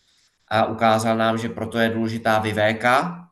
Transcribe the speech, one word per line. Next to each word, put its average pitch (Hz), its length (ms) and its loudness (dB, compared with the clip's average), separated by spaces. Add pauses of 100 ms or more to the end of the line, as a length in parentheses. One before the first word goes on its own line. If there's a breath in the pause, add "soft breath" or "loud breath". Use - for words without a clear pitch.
(480 soft breath)
A 110 180 0
ukázal 113 520 2
nám, 113 200 0
že 117 120 -4
proto 110 300 -6
je 113 100 2
důležitá 113 500 0
vivéka, 113 920 0